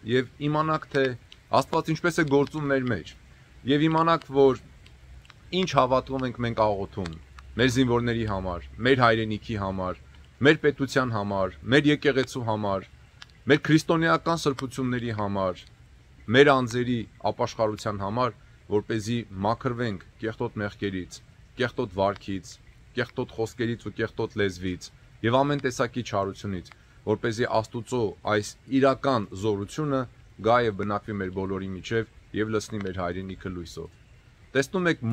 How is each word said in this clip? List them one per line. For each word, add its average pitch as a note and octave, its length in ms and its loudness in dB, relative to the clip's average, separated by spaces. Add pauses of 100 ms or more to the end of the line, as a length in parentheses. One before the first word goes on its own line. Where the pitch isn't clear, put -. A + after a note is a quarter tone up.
և A#2+ 220 2 (200)
իմանաք, D#3 380 2 (100)
թե C3+ 120 2 (500)
Աստված D3 340 2
ինչպես D#3+ 300 0
է E3 60 4
գործում C#3+ 440 2
մեր C3+ 160 2
մեջ, G#2+ 280 -4 (520)
և D3 220 4
իմանաք, D#3+ 420 2
որ C3+ 300 6 (920)
ինչ F3+ 180 0
հավատքով C3 560 2
ենք A#2+ 180 -8
մենք A#2 160 -2
աղոթում G2 540 -2 (380)
մեր B2 200 2
զինվորների A#2+ 560 2
համար, F#2+ 380 -6 (100)
մեր A#2+ 240 2
հայրենիքի A2+ 560 2
համար, F#2+ 460 -4 (380)
մեր D#3 200 6
պետության C3+ 540 0
համար, G2 460 -2
մեր C#3 280 4
եկեղեցու C3 560 2
համար, G#2 440 -2 (580)
մեր D3 180 6
քրիստոնեական E3 800 2
սրբությունների B2 720 -2
համար, G2 480 -2 (680)
մեր C#3 240 8
անձերի B2 460 0 (260)
ապաշխարության G#2+ 800 -2
համար, A2+ 320 -2 (320)
որպեսզի A2 500 -2 (280)
մաքրվենք A#2 580 -2 (140)
կեղտոտ A2 420 -6
մեղքերից, G2+ 580 -6 (340)
կեղտոտ A#2+ 440 -4
վարքից, G2 560 -2 (400)
կեղտոտ A#2+ 460 -6
խոսքերից A2+ 500 -4
ու G#2 60 -10
կեղտոտ A2 480 -4
լեզվից F2+ 480 -4 (320)
և A#2 160 4
ամեն C#3+ 240 2
տեսակի B2+ 420 -2
չարությունից, G2 640 -4 (380)
որպեսզի A2 440 0
Աստուծո A2+ 520 -2 (280)
այս G#2+ 200 0 (280)
իրական C3 540 2
զորությունը G#2+ 720 -4 (380)
գա A2 220 4
և A2+ 160 0
բնակվի G#2 400 -4
մեր F#2+ 160 -4
բոլորի F#2+ 380 -6
միջև G#2+ 400 -4 (220)
և A2 200 -2
լցնի G#2+ 300 -4
մեր F#2+ 180 -6
հայրենիքը F#2 540 -6
լույսով։ E2 400 -12 (600)
Տեսնում F3 360 0
եք, C3 220 -4